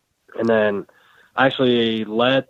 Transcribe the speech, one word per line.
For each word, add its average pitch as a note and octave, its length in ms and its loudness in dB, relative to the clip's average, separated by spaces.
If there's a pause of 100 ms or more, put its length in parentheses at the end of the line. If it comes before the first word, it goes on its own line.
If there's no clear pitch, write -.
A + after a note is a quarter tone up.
(380)
And A2+ 100 -2
then G#2+ 380 0 (500)
I B2+ 100 2
actually A#2 580 0
led A#2+ 460 0